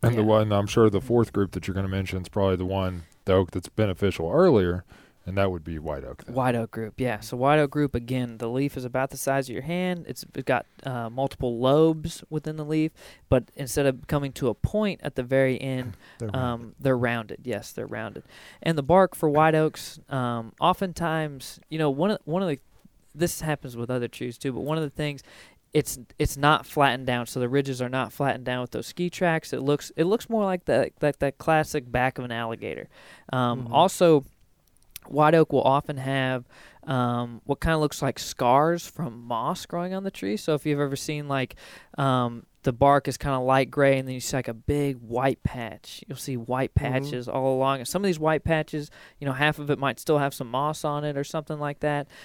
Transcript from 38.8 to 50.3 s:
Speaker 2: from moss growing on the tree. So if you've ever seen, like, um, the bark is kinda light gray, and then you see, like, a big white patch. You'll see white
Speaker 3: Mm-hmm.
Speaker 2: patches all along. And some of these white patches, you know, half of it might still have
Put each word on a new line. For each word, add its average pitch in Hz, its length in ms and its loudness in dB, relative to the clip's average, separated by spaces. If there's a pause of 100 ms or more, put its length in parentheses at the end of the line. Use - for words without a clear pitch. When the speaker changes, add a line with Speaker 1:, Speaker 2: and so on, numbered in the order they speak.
Speaker 2:
from 120 380 -10
moss 127 420 -4
growing 180 280 -6
on 190 100 -6
the 196 60 -4
tree. 196 260 -4
So 165 180 0
if 139 120 -2
you've 147 140 0
ever 139 160 -2
seen, 147 320 -6
like, 135 280 -4 (420)
um, 127 460 0 (180)
the 131 120 2
bark 139 340 4
is 131 80 -4
kinda 139 240 -2
light 131 300 2
gray, 139 280 4
and 131 80 -4
then 131 80 -8
you 127 60 -8
see, - 160 -6
like, 123 120 -2
a 117 60 -6
big 143 440 -2
white 120 440 0
patch. - 640 -8
You'll 131 120 -12
see 135 180 -6
white 123 380 -2
Speaker 3:
Mm-hmm. 120 180 2
Speaker 2:
patches 131 340 -4
all 131 280 0
along. 131 240 2
And - 100 0
some 190 160 -2
of - 20 0
these 175 120 2
white 156 260 2
patches, 156 460 0 (280)
you 143 80 -8
know, 135 60 0
half 147 260 2
of 147 120 -4
it 139 80 2
might 131 200 -2
still 156 200 2
have 139 160 0